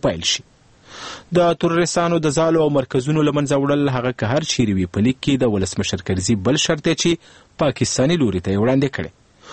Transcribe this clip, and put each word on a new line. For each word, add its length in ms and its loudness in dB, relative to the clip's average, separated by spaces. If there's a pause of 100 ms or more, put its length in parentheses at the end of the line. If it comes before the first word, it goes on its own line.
پیل 280 -4
شي. 100 -6 (960)
د 260 2
تروریستانو 640 0
د 100 0
ځالو 300 2
او 100 0
مرکزونو 500 0
له 120 0
منځه 240 0
وړل 340 0
هغه 140 0
که 240 -2
هر 160 0
چیرې 260 0
وي، 160 -2
په 140 0
لیک 160 0
کې 180 2
د 160 2
ولسمشر 500 -4
کرزي 400 0
بل 200 2
شرط 200 -2
دی 140 2
چې 100 2 (540)
پاکستاني 580 0
لوري 160 0
ته 120 -4
یې 80 0
وړاندې 380 2
کړی. 140 -8 (420)